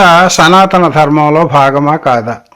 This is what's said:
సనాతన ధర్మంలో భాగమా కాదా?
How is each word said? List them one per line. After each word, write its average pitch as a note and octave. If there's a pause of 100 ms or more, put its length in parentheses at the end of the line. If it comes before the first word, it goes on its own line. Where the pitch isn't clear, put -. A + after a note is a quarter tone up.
(280)
సనాతన F3+
ధర్మంలో D3+
భాగమా C#3+
కాదా? A#2 (180)